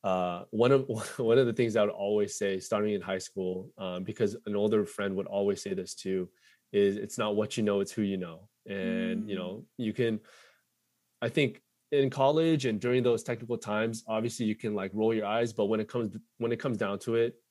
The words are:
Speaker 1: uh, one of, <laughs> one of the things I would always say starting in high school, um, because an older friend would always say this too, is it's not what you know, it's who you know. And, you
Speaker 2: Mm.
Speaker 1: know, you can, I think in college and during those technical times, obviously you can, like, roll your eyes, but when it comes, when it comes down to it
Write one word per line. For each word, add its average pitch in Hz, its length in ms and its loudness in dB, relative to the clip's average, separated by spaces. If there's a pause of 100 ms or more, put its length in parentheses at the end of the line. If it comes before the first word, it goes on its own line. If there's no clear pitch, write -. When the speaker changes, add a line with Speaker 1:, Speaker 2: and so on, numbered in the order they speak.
Speaker 1:
uh, 90 460 0
one 117 220 4
of, 135 160 4
<laughs> 110 300 -6
one 120 200 6
of 131 80 6
the 117 60 0
things 113 240 2
I 107 60 6
would 104 80 4
always 101 460 0
say 98 240 -2
starting 104 340 0
in 98 80 -2
high 95 160 -4
school, 92 600 -6
um, 92 260 -6
because 104 320 -2 (100)
an 104 100 -2
older 107 300 4
friend 98 300 -4
would 95 100 -4
always 101 360 0
say 98 120 -4
this 90 200 -8
too, 92 360 -4 (420)
is 101 240 4
it's - 220 -8
not 107 180 0
what 107 200 -2
you 117 60 0
know, 101 180 2
it's 98 120 -2
who 110 100 -2
you 98 140 0
know. 90 320 -10 (180)
And, 110 600 -2
you 101 60 -4
Speaker 2:
Mm. - 20 -4
Speaker 1:
know, 92 300 -8 (120)
you 110 140 -2
can, 113 280 0 (1040)
I 120 60 0
think 139 340 0 (300)
in 139 180 4
college 147 560 4
and 107 140 0
during 123 220 2
those 117 220 2
technical 117 340 -4
times, 110 500 -2
obviously 113 380 -2
you 110 100 0
can, 107 180 -4
like, 95 200 -4
roll 110 200 2
your 107 120 0
eyes, 113 260 0
but 104 140 0
when 110 140 2
it 107 80 -4
comes, 110 280 -4 (220)
when 117 140 0
it 113 80 -2
comes 123 180 -2
down 101 220 -2
to 117 160 -2
it 117 200 2 (140)